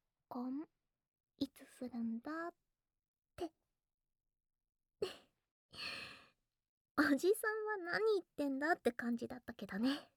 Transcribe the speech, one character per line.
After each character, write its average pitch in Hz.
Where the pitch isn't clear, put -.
婚、 262
い 277
つ -
す -
る 240
ん 233
だ？」 320
っ -
て。 330
<laughs> -
「お 302
じ 349
さ -
ん 427
は 427
何 370
言 359
っ -
て 285
ん 269
だ？」 302
っ -
て -
感 240
じ 233
だ 254
っ -
た -
け -
ど 190
ね。 269